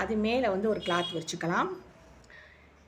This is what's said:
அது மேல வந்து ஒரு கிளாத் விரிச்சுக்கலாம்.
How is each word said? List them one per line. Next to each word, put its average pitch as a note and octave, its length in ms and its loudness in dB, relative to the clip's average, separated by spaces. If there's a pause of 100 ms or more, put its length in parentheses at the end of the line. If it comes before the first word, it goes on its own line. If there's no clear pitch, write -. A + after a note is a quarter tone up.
அது A3 120 -2
மேல A3+ 340 2
வந்து G3+ 200 2
ஒரு F#3+ 100 2
கிளாத் F3 340 0
விரிச்சுக்கலாம். E3+ 540 0 (1200)